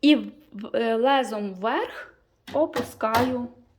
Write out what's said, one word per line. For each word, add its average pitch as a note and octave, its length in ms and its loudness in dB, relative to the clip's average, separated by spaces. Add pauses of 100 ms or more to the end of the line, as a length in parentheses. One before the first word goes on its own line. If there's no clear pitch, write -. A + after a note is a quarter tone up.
і D4 140 8
в-, G#3 160 -4 (420)
е, A3+ 220 0
лезом A3 580 0
вверх B3 600 -4 (400)
опускаю B3 920 0 (320)